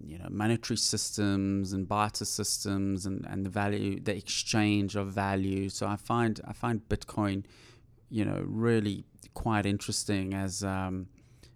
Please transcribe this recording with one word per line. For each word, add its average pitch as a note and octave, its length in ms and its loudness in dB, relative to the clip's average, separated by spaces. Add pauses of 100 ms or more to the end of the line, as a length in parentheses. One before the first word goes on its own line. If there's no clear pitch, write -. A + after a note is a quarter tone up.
you D#2 140 -12
know, F#2 100 -10
monetary A2 480 2
systems G2 920 2
and F#2+ 160 -2
barter G#2 380 0
systems G2 800 0
and, F#2+ 200 -4
and G2 200 -4
the G2 40 -4
value, G2+ 520 0
the G#2 140 -2
exchange G#2 840 2
of G2 100 0
value. G2 640 0
So G2+ 180 -4
I G2+ 80 0
find, A#2 500 0
I - 60 -10
find A#2 380 -2
Bitcoin, G2+ 560 0 (640)
you A2 160 0
know, F#2 200 0
really G#2 600 2 (280)
quite G#2 320 2
interesting G2+ 680 0
as, F#2+ 300 -2
um, F#2+ 440 -2 (480)